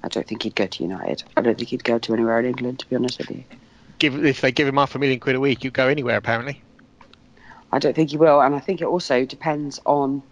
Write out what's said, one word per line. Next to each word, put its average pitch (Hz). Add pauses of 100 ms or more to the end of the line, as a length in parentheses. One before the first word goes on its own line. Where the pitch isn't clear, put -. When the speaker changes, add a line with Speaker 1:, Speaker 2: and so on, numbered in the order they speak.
Speaker 1:
I -
don't -
think 107
he'd 107
go 101
to -
United. 87 (140)
I 320
don't 120
think 120
he'd 127
go 117
to 113
anywhere 113
in 123
England, 123
to -
be 127
honest -
with -
you. - (540)
Speaker 2:
Give, 143
if 139
they 131
give 143
him 135
half 139
a 131
million 135
quid 135
a 131
week, 135
he'd 131
go 131
anywhere, 123
apparently. 117 (1120)
Speaker 1:
I 131
don't 143
think 156
he 151
will, 147
and 135
I 139
think 180
it -
also 135
depends 147
on 139